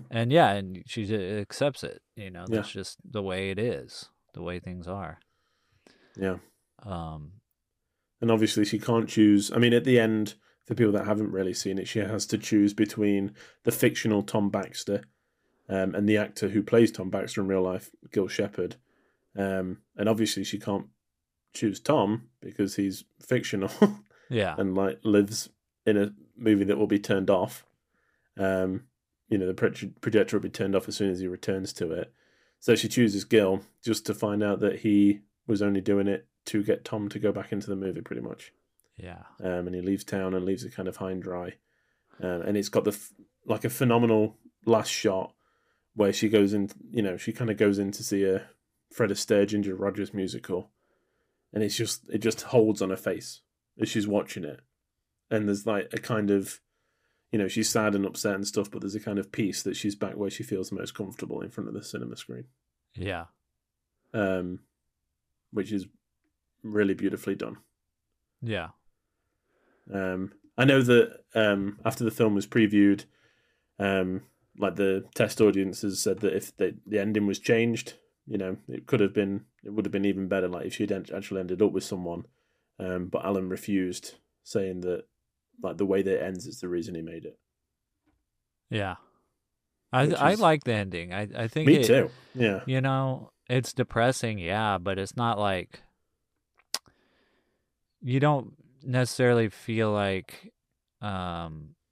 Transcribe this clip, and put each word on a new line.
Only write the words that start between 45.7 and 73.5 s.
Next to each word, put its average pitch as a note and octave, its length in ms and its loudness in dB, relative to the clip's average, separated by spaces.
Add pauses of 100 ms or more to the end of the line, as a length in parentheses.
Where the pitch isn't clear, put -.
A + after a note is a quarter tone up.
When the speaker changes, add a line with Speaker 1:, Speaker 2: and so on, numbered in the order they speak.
Speaker 2:
where G2+ 180 4
she G#2+ 160 0
goes G2+ 240 6
in, G2+ 180 -2 (200)
you A#2+ 120 -2
know, F#2+ 140 -2
she - 160 -8
kinda A2 220 -4
goes G2+ 240 4
in G2+ 140 -2
to - 100 -12
see G2 220 0
a F#2+ 240 0 (440)
Fred A2 180 0
Astaire, G2+ 360 2
Ginger G2 300 -2
Rogers G2 360 -4
musical. F#2+ 580 -6 (840)
And G#2+ 100 -2
it's G2+ 140 -2
just, - 340 -4
it A2 80 -2
just G#2+ 240 0
holds A2 400 4
on F#2+ 80 0
her F#2+ 60 -2
face - 440 -6 (400)
as A2 80 0
she's G#2 200 -2
watching G2+ 360 -2
it. C#2+ 160 -10 (720)
And G#2+ 180 0
there's, G2+ 180 0
like, G#2 260 -2
a - 60 -6
kind G#2+ 320 0
of, G2 300 2 (720)
you A#2 80 0
know, F#2+ 100 0
she's A2 200 -2
sad G#2+ 260 2
and G2 100 2
upset G2 300 -2
and G2 120 -6
stuff, G2+ 240 -4
but G2 100 -12
there's G2 140 -6
a G#2+ 60 -8
kind G2+ 180 -4
of G2 140 -6
peace G2 300 -4
that - 140 -4
she's G2+ 180 -4
back G2 200 -6
where G2+ 160 -4
she - 120 -10
feels F#2 300 -6
most - 220 -10
comfortable - 460 -10
in G2+ 100 -10
front - 180 -10
of - 60 -10
the G#2 100 -10
cinema A#1 320 -10
screen. - 280 -14 (500)
Speaker 1:
Yeah. F2+ 320 -8 (880)
Speaker 2:
Um, F#2 460 -2 (920)
which G2+ 200 -4
is F#2+ 140 -4 (760)
really G#2 320 2
beautifully F#2+ 400 -2
done. - 240 -8 (840)
Speaker 1:
Yeah. G2+ 260 -6 (1200)
Speaker 2:
Um, F#2+ 400 -4 (240)
I A#2+ 80 4
know C3+ 180 6
that, A#2+ 380 6 (140)
um, G2+ 500 2
after A2+ 200 -2
the A2 60 0
film G#2+ 240 2
was G2 120 0
previewed, G2+ 580 4 (760)